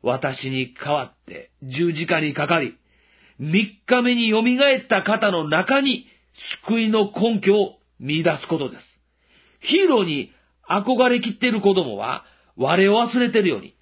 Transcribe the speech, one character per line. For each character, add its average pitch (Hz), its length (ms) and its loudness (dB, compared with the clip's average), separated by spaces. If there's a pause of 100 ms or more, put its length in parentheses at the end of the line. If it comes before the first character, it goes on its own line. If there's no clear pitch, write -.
私 131 480 -4
に 131 240 -6
代 147 180 -4
わ 139 120 -2
っ - 80 -20 (120)
て - 240 -18 (140)
十 143 280 -2
字 160 140 -6
架 170 140 -2
に 151 160 -2
か 147 100 -2
か 165 140 0
り、 123 160 -6 (640)
三 180 480 -2
日 247 160 2
目 247 100 2
に 233 160 0
よ 220 140 2
み 247 140 2
が 277 120 4
え - 120 2
っ - 60 -20
た 196 140 0
方 214 300 0
の 160 160 -2
中 185 340 0
に 269 240 -2 (640)
救 226 140 0
い 220 80 0
の 214 220 2
根 214 280 0
拠 196 160 4
を - 240 -2 (200)
見 147 220 -2
出 160 180 0
す - 80 -14
こ 165 120 -2
と 131 100 -4
で - 80 -16
す。 - 60 -20 (800)
ヒ 392 200 2
ー 370 40 4
ロ 254 140 4
ー 180 40 0
に 147 260 -6 (360)
憧 220 400 2
れ 240 140 2
き 226 100 -4
っ - 20 -6
て - 120 -4
い 247 60 2
る 214 100 -2
子 196 140 4
供 131 220 -2
は、 113 280 -6 (300)
我 175 340 2
を 202 60 4
忘 233 240 0
れ 240 120 0
て 226 80 2
い 202 40 2
る 185 60 2
よ 123 80 -2
う 92 40 -10
に - 200 -20